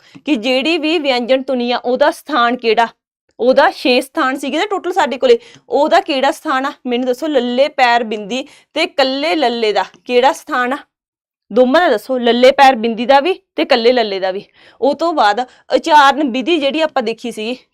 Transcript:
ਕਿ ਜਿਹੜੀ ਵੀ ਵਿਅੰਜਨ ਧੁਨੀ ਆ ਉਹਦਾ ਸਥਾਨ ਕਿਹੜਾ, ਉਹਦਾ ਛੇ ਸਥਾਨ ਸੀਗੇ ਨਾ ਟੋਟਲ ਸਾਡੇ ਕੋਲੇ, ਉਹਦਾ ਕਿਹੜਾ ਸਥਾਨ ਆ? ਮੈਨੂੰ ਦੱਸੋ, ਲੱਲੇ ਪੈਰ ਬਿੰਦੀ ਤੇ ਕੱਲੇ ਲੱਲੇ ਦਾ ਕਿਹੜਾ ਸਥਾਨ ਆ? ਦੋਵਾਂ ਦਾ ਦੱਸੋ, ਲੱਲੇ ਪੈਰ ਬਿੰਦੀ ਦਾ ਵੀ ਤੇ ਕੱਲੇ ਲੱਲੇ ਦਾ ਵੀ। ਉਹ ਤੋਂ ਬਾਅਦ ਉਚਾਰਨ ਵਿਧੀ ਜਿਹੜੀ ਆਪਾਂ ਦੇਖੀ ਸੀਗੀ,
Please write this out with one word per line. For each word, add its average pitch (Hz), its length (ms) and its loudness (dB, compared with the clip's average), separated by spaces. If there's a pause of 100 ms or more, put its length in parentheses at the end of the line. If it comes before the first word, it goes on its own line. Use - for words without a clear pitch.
(240)
ਕਿ 294 120 -2
ਜਿਹੜੀ 262 420 -2
ਵੀ 311 200 -2
ਵਿਅੰਜਨ 262 440 -2
ਧੁਨੀ 247 280 -4
ਆ 240 60 -2
ਉਹਦਾ 254 340 0
ਸਥਾਨ 240 460 -2
ਕਿਹੜਾ, 233 320 0 (520)
ਉਹਦਾ 262 300 4
ਛੇ 247 300 0
ਸਥਾਨ 262 360 -4
ਸੀਗੇ 277 220 -6
ਨਾ 392 80 -2
ਟੋਟਲ 381 260 -6
ਸਾਡੇ 294 260 -2
ਕੋਲੇ, 240 200 4 (300)
ਉਹਦਾ 294 320 2
ਕਿਹੜਾ 269 300 0
ਸਥਾਨ 269 360 -4
ਆ? 294 60 -6 (140)
ਮੈਨੂੰ 247 200 -2
ਦੱਸੋ, 254 200 -4
ਲੱਲੇ 262 420 0
ਪੈਰ 240 360 2
ਬਿੰਦੀ 220 420 -8 (280)
ਤੇ 320 120 0
ਕੱਲੇ 277 480 -2
ਲੱਲੇ 233 380 -2
ਦਾ 190 120 0 (200)
ਕਿਹੜਾ 247 280 2
ਸਥਾਨ 254 400 -4
ਆ? 294 60 -6 (760)
ਦੋਵਾਂ 254 280 4
ਦਾ 359 80 2
ਦੱਸੋ, 262 300 -2
ਲੱਲੇ 240 320 4
ਪੈਰ 269 240 4
ਬਿੰਦੀ 226 320 -4
ਦਾ 269 140 4
ਵੀ 359 200 -2 (160)
ਤੇ 302 80 0
ਕੱਲੇ 240 280 2
ਲੱਲੇ 214 280 -2
ਦਾ 190 100 -2
ਵੀ। 190 140 -8 (360)
ਉਹ 277 140 0
ਤੋਂ 330 180 -2
ਬਾਅਦ 220 280 2 (340)
ਉਚਾਰਨ 277 560 2
ਵਿਧੀ 262 280 -2
ਜਿਹੜੀ 277 220 -2
ਆਪਾਂ 311 220 -2
ਦੇਖੀ 226 300 -8
ਸੀਗੀ, 226 260 -8 (160)